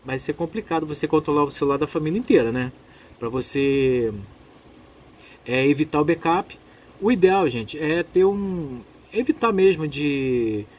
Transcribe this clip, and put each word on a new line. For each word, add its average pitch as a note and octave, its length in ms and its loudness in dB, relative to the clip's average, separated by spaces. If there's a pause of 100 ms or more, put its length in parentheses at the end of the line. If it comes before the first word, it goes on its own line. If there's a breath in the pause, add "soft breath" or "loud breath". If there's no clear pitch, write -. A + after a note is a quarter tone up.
vai C3 140 -6
ser C#3+ 140 -6
complicado E3 520 -4
você D3+ 220 -6
controlar D3+ 360 2
o C#3 60 0
celular C#3 280 0
da D3 100 -2
família D#3 320 -4
inteira, C#3+ 320 4
né? B2+ 200 -4 (460 loud breath)
Pra A#2 120 -6
você, C3 840 0 (1300 loud breath)
é, B2+ 200 0
evitar D3 360 2
o D3 40 2
backup. E3 520 -2 (420 loud breath)
O G#3+ 120 2
ideal, F#3 360 4
gente, A#2+ 320 -6
é D#3+ 240 -2
ter F3+ 220 2
um, F#3 560 -4 (320)
evitar A#3 400 -2
mesmo F#3 340 2
de, C3 760 -2 (140 loud breath)